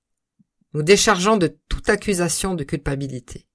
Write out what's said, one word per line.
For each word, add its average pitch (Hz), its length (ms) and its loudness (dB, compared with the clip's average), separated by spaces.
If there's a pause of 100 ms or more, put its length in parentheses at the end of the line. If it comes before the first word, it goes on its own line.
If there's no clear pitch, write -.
(720)
nous 151 100 -2
déchargeant 196 540 4
de 170 220 0 (100)
toute - 220 -4
accusation 190 640 -2
de 160 100 -6
culpabilité. 135 920 -8